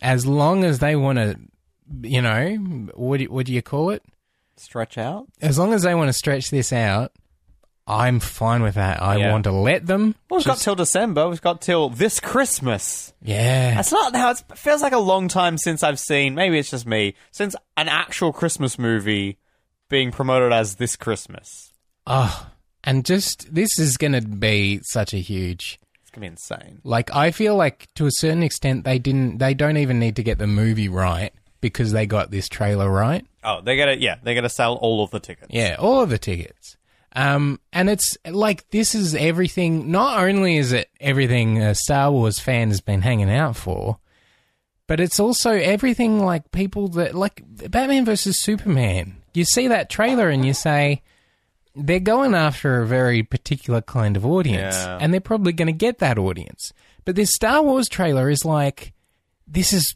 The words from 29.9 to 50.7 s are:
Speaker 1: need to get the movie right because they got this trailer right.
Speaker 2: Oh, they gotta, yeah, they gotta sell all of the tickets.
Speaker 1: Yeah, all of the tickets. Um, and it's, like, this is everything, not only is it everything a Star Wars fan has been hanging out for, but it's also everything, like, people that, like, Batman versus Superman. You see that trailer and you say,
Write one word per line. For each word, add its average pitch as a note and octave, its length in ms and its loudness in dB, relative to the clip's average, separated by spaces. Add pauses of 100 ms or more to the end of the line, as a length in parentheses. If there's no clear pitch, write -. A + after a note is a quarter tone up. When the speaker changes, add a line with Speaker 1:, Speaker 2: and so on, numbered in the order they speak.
Speaker 1:
need A2+ 180 0
to A#2+ 60 -4
get A2 160 -2
the G#2 80 -2
movie G#2+ 420 2
right F#2 440 -2 (280)
because A#2 320 -2
they G#2+ 140 0
got G2+ 240 -2
this G2 180 -6
trailer G2+ 420 0
right. A2 340 0 (200)
Speaker 2:
Oh, G#2 160 -2
they A#2+ 160 0
gotta, C#3 240 2
yeah, A#2 220 0
they A#2+ 120 -2
gotta A#2+ 140 0
sell A#2+ 260 0
all A2+ 280 0
of G2+ 80 -2
the G#2+ 100 -6
tickets. - 300 -18
Speaker 1:
Yeah, G#2+ 280 -2
all B3 240 4
of F#3+ 80 0
the A2 80 0
tickets. - 580 -8 (380)
Um, C#3+ 460 0 (140)
and F#3 160 2
it's, - 260 -2 (100)
like, G3 440 -2
this G#3+ 240 0
is F#3 200 0
everything, E3 760 0
not A3 280 2
only F#3 380 2
is C3 160 2
it A#2+ 160 -2 (100)
everything B2 640 2
a G#2+ 120 2
Star C#3 360 2
Wars A2+ 300 2
fan A#2 280 0
has G2+ 120 0
been G2 220 0
hanging G#2 280 2
out B2+ 240 0
for, G2 440 -6 (880)
but D#3+ 120 0
it's F3 220 0
also A#3 320 2
everything, G#3+ 720 2
like, F3 280 -2
people G3 360 -2
that, E3+ 260 -2
like, G3 280 -4 (280)
Batman C4 360 2
versus G3+ 360 0
Superman. A#2+ 760 0 (180)
You F3 100 2
see B3+ 240 2
that G#3 220 0
trailer A3+ 400 2
and C3+ 140 2
you C3+ 100 2
say, C#3+ 480 0 (720)